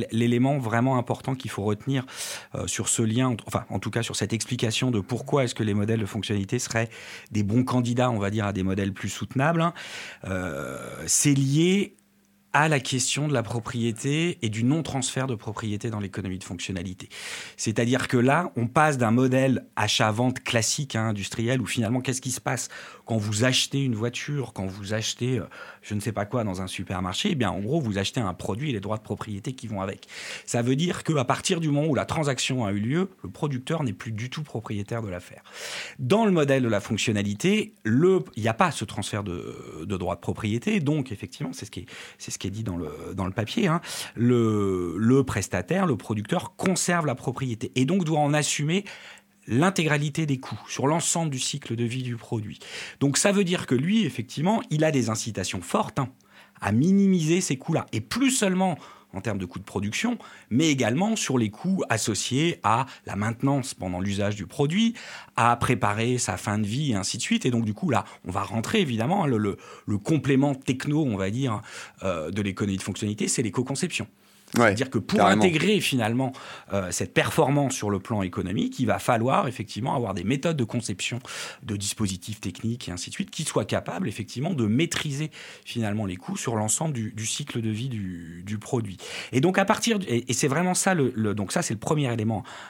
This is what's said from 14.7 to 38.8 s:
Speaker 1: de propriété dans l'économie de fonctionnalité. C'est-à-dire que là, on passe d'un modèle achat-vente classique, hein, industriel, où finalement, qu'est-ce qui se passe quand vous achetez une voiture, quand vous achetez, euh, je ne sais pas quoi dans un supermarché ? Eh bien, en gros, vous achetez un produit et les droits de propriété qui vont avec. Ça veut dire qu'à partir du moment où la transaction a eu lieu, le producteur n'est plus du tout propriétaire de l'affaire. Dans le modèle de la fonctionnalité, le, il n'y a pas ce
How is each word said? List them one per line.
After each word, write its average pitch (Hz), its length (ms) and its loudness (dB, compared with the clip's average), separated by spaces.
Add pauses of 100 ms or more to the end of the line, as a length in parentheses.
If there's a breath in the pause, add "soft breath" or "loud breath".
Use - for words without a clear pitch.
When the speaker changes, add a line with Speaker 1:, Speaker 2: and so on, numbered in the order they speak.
Speaker 1:
de 127 80 -2
propriété 110 560 -6
dans 107 100 -4
l'économie 95 380 -6
de 90 60 -10
fonctionnalité. 92 640 -8 (480 loud breath)
C'est-à-dire 120 500 2
que 127 100 2
là, 139 380 4
on 117 120 0
passe 151 320 4
d'un 117 100 4
modèle 131 560 4 (100)
achat-vente 113 640 2
classique, - 540 0
hein, 110 120 0
industriel, 113 540 -2
où 101 40 0
finalement, 120 340 0
qu'est-ce 127 220 -2
qui 131 80 -4
se 127 100 -4
passe 131 300 -4 (360 loud breath)
quand 117 120 0
vous 104 260 0
achetez 131 400 2
une 127 120 0
voiture, 120 580 -4
quand 95 140 -4
vous 98 260 -6
achetez, 120 460 -2
euh, 80 60 -4 (360 loud breath)
je - 140 -6
ne 101 40 0
sais 110 120 -4
pas 101 140 -2
quoi 113 180 -2
dans 95 180 -2
un 90 60 -6
supermarché ? 92 640 -4
Eh 175 40 0
bien, 113 140 2
en 90 100 -4
gros, 131 220 0
vous 104 160 -2
achetez 101 220 -2
un 92 160 -2
produit 120 340 -4
et 131 40 -2
les 104 60 -2
droits 104 180 -4
de - 40 -8
propriété 104 520 -8
qui 127 120 -14
vont 104 160 -6
avec. 98 240 -6 (400 loud breath)
Ça 120 160 0
veut 127 140 4
dire 175 280 0
qu'à 147 220 2
partir 165 340 0
du 160 100 0
moment 143 180 2
où 147 80 4
la 98 100 2
transaction 131 600 0
a 98 60 0
eu 104 80 0
lieu, 156 300 0 (140)
le 92 80 -8
producteur 151 520 -4
n'est 110 100 -2
plus - 180 -10
du 110 180 -6
tout 156 140 -8
propriétaire 110 580 -6
de 107 80 -8
l'affaire. - 320 -12 (560 loud breath)
Dans 175 260 4
le 208 80 6
modèle 139 300 4
de 117 80 2
la 101 120 2
fonctionnalité, 107 920 0 (100)
le, 175 360 6 (160)
il 107 80 -4
n'y 113 40 4
a 113 60 2
pas 180 160 4
ce 113 160 -4